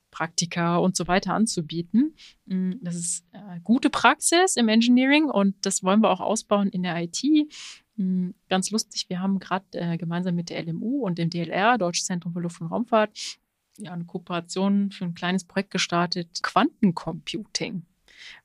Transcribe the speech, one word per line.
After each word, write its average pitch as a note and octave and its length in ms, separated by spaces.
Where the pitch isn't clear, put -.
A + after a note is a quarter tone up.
Praktika E3+ 680
und F#3 180
so E3+ 100
weiter F3+ 280
anzubieten. F3+ 800
Mm, F#3 340
das F3 160
ist, - 360
äh, F3+ 300
gute C4 280
Praxis E4+ 640
im A#3 120
Engineering B3+ 580
und G3 360
das F#3+ 200
wollen G3 200
wir F#3+ 80
auch F#3 100
ausbauen G3+ 480
in F3+ 140
der E3+ 180
I E3+ 80
T. D4+ 400
Mm, F#3 340
ganz F#3+ 220
lustig, - 380
wir F3+ 120
haben G3 180
grad, F#3 260
äh, E3+ 220
gemeinsam F3 380
mit E3+ 160
der E3 80
L E3 100
M E3+ 140
U B3+ 220
und F3 140
dem E3 120
D E3+ 100
L D#3+ 100
R, G#3+ 280
Deutsches F3 280
Zentrum F3 260
für F3 80
Luft- E3+ 200
und E3 80
Raumfahrt, G#3+ 500
ja, G3 140
eine E3+ 120
Kooperation F#3 880
für F#3+ 140
ein E3+ 100
kleines F3+ 300
Projekt - 260
gestartet, F3 720
Quantencomputing F3+ 1400